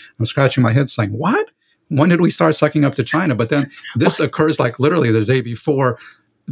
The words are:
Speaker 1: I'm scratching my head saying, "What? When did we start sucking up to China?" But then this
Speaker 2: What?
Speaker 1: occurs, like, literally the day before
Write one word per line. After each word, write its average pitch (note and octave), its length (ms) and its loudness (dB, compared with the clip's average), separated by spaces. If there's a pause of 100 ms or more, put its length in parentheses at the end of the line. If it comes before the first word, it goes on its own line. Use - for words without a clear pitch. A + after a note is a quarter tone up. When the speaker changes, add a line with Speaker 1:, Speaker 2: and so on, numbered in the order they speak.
(200)
Speaker 1:
I'm A#2 60 -2
scratching C3+ 380 0
my A2+ 80 2
head B2+ 180 0
saying, G#2 220 -4
"What? G3+ 380 -2 (400)
When D3+ 200 2
did E3+ 120 4
we E3+ 80 4
start D#3+ 260 0
sucking D3+ 300 2
up C3 100 0
to C3+ 80 -2
China?" D3+ 320 -2
But A#2 140 -2
then C#3+ 200 -2 (260)
this D#3+ 240 2
Speaker 2:
What? D3+ 100 0
Speaker 1:
occurs, D#3 300 0
like, B2 200 -2
literally C#3+ 320 2
the A2 140 2
day C3 160 0
before B2 560 -2 (540)